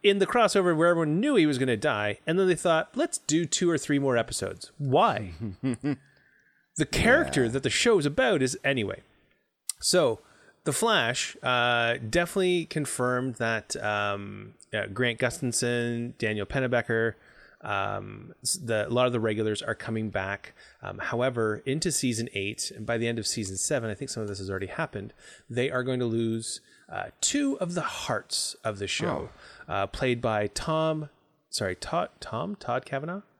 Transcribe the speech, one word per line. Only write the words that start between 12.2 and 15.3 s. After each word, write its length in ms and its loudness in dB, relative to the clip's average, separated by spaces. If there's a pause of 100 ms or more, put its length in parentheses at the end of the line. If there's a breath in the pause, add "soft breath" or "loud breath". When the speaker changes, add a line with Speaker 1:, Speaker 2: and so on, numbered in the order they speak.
Speaker 1:
confirmed 720 -2
that, 400 -2
um, 760 -4 (180)
uh, 140 -2
Grant 340 -2
Gustinson, 1000 -2